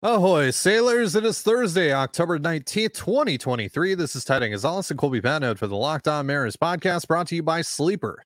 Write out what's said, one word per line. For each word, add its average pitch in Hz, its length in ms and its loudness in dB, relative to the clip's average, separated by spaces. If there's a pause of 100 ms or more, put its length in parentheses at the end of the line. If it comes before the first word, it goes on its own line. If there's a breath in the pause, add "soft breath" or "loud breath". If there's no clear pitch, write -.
Ahoy, 185 460 4
sailors! 226 640 2
It 214 100 2
is 220 180 0
Thursday, 190 500 2
October 165 440 0
nineteenth, 165 560 -2
twenty 220 460 -2
twenty-three. 131 560 -2
This 170 220 -4
is 127 80 -8
Ty 127 240 0
Gonzalez 139 420 -4
and 151 80 -6
Colby 131 220 0
Patnode 123 380 0
for 107 100 -4
the 98 80 -4
Locked 147 320 -2
On 147 180 -2
Mariners 139 300 -2
podcast, 175 500 -2
brought 165 220 0
to 165 80 -4
you 170 80 -4
by 160 180 -2
Sleeper. 156 640 -4